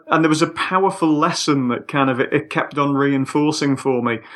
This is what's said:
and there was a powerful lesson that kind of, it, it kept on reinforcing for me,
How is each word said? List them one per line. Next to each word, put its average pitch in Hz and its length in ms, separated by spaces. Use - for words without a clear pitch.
and 160 160
there 160 60
was 156 120
a 160 60
powerful 185 640
lesson 147 560
that 120 200
kind 135 220
of, 123 100
it, - 120
it 151 180
kept - 280
on 143 180
reinforcing 139 800
for 127 260
me, 117 180